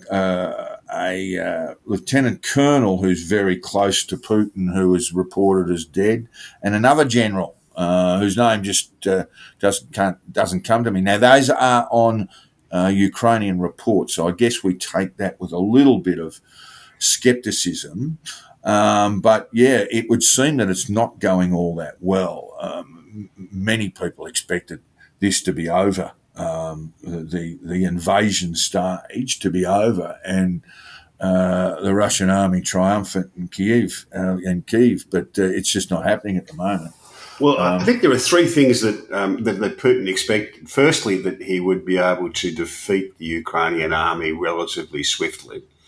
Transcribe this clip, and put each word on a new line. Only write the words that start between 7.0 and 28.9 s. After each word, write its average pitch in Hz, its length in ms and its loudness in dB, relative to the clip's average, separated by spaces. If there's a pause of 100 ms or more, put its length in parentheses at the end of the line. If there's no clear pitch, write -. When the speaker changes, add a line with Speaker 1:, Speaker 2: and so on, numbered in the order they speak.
Speaker 1:
general, 107 520 0 (180)
uh, 90 460 0
whose 101 160 0
name 113 260 2
just, - 420 -4
uh, 95 200 0 (340)
doesn't, - 340 -2
can't, 98 400 -2
doesn't 92 300 -2
come 117 220 2
to 110 80 0
me. 92 80 0
Now, 98 180 2
those 127 320 6
are 123 400 2
on, 113 380 2 (420)
uh, 92 240 2
Ukrainian 98 640 2
reports, 90 560 -2
so 85 140 0
I - 20 0
guess 117 320 0
we 92 120 0
take - 420 -4
that 95 240 -6
with 90 100 -8
a 85 80 -6
little 117 400 4
bit 85 220 -2
of 80 200 -12 (600)
skepticism. 120 1160 -2 (440)
Um, 104 580 2
but, 110 320 4
yeah, 117 380 4
it 110 180 -2
would 117 140 2
seem 139 360 2
that 101 120 0
it's 92 180 -4
not 110 300 -2
going 92 340 2
all 85 240 -2
that 76 240 -10
well. 92 600 -2
Um, 85 760 -14
m-, 95 140 -18
many 101 380 -2
people 82 380 -10
expected - 540 -6 (400)
this 95 220 2
to 92 100 -2
be 82 160 -4
over, 92 440 0 (220)
um, 80 680 -8
the, 85 600 -8
the 90 220 -2
invasion 92 720 0
stage 92 840 -4